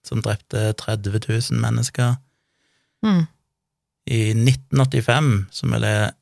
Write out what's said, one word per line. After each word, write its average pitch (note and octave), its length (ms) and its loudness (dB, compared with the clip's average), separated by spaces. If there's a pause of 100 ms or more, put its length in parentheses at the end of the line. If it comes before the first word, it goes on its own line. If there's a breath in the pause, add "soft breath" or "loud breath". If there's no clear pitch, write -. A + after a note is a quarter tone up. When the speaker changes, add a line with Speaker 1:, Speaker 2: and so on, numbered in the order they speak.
Speaker 1:
som A2+ 180 -4
drepte G#2+ 520 -2
tredve G#2+ 460 -4
tusen A#2 420 -2
mennesker. A#2+ 540 0 (920)
Speaker 2:
Mm. F3 220 2 (800)
Speaker 1:
I A2 260 0
nitten C3 480 2
åttifem, B2 720 2
som - 200 -4
vel A2+ 120 0
er G#2+ 280 0 (100)